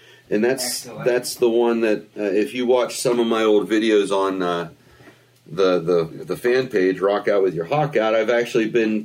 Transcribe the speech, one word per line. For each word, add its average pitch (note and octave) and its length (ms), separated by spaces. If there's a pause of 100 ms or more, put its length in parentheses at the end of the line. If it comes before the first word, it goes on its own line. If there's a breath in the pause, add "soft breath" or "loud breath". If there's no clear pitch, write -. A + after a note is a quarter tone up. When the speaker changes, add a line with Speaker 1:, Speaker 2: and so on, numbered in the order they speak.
(280 soft breath)
Speaker 1:
And G#2+ 160
that's, C3 400
Speaker 2:
Excellent. - 220
Speaker 1:
that's B2 300
the A#2+ 120
one A#2 320
that, A2 200 (180)
uh, G#2 40
if G#2 300
you B2 140
watch A#2+ 340
some A#2+ 180
of A#2 80
my A2 180
old G#2 260
videos G#2+ 440
on, F#2+ 280
uh, F2 260 (800 soft breath)
the, F2+ 300
the, E2 460
the F2 120
fan B2+ 320
page, F#2 300
Rock G2+ 300
Out G2+ 160
With F#2 100
Your E2 120
Hawk D3+ 300
Out, A2 200
I've A2 140
actually A#2 380
been A2 360